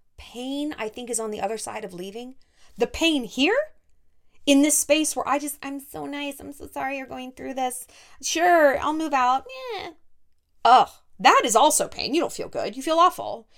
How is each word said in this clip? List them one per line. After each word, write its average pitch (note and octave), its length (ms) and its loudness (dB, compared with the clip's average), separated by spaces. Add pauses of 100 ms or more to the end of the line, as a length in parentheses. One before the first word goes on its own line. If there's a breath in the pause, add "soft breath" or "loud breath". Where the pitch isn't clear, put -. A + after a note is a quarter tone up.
(180)
pain C#4 600 -8
I G#3+ 120 -6
think B3 200 -12
is A3+ 100 -4
on A3 120 -6
the G#3+ 100 -8
other G#3+ 160 -4
side G#3+ 280 -10
of F3+ 80 -14
leaving, G#3 420 -14 (420 soft breath)
the A#3+ 100 0
pain D4+ 380 0
here D4 300 0 (880)
in C#4 160 6
this D4 160 4
space D4+ 380 0
where - 120 -4
I C#4 120 0
just, C#4+ 240 -10
"I'm C#4 160 -10
so D4 260 -12
nice, C#4+ 340 -8
I'm C#4+ 140 -16
so - 140 -18
sorry C#4 300 -6
you're C4 100 -10
going B3+ 240 -12
through C4 240 -12
this. B3+ 320 -6 (340 loud breath)
Sure, E4 580 4
I'll G#3+ 140 -2
move D#4 200 -4
out." C4 340 2 (260)
Yeah. F4 200 -10 (720)
Ugh, A#3 260 8 (280)
that F4+ 280 6
is A3+ 100 2
also C#4+ 320 4
pain. - 260 -8
You E4 80 0
don't - 120 -4
feel - 160 -10
good. C3 260 -6
You C4 80 -12
feel D#4+ 160 2
awful. A#3 480 0 (100)